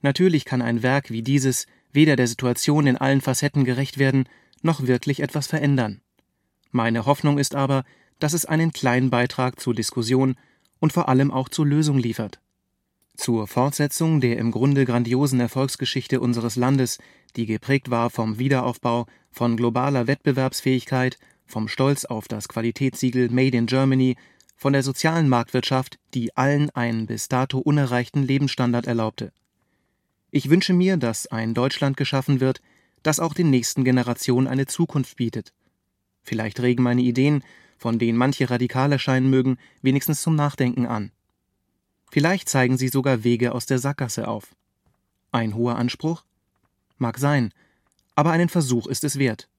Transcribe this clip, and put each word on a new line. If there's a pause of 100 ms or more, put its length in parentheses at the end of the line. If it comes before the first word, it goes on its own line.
Natürlich
kann
ein
Werk
wie
dieses (260)
weder
der
Situation
in
allen
Facetten
gerecht
werden, (340)
noch
wirklich
etwas
verändern. (720)
Meine
Hoffnung
ist
aber, (340)
dass
es
einen
kleinen
Beitrag
zur
Diskussion (440)
und
vor
allem
auch
zur
Lösung
liefert. (760)
Zur
Fortsetzung
der
im
Grunde
grandiosen
Erfolgsgeschichte
unseres
Landes, (380)
die
geprägt
war
vom
Wiederaufbau, (240)
von
globaler
Wettbewerbsfähigkeit, (280)
vom
Stolz
auf
das
Qualitätssiegel
Made
in
Germany, (400)
von
der
sozialen
Marktwirtschaft, (160)
die
allen
einen
bis
dato
unerreichten
Lebensstandard
erlaubte. (960)
Ich
wünsche
mir,
dass
ein
Deutschland
geschaffen
wird, (440)
das
auch
den
nächsten
Generationen
eine
Zukunft
bietet. (680)
Vielleicht
regen
meine
Ideen, (340)
von
denen
manche
radikal
erscheinen
mögen, (240)
wenigstens
zum
Nachdenken
an. (960)
Vielleicht
zeigen
sie
sogar
Wege
aus
der
Sackgasse
auf. (760)
Ein
hoher
Anspruch? (760)
Mag
sein, (600)
aber
einen
Versuch
ist
es
wert. (100)